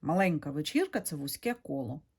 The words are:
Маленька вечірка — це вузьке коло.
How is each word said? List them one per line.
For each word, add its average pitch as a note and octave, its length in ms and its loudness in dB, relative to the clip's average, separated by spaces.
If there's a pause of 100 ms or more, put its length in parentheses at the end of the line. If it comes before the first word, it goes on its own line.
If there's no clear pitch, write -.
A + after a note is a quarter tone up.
Маленька E3 480 4
вечірка — G#3 540 0
це - 120 -4
вузьке C#3+ 380 -4
коло. C3 460 -6 (180)